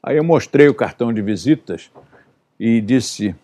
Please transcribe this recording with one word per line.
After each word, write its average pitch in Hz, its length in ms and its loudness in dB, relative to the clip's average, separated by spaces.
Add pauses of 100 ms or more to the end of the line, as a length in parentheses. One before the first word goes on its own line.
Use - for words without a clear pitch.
Aí 135 160 -4
eu 151 60 0
mostrei 147 460 4
o 135 60 2
cartão 117 380 -4
de 110 80 -4
visitas 101 680 -4 (680)
e 113 220 0
disse 107 640 -4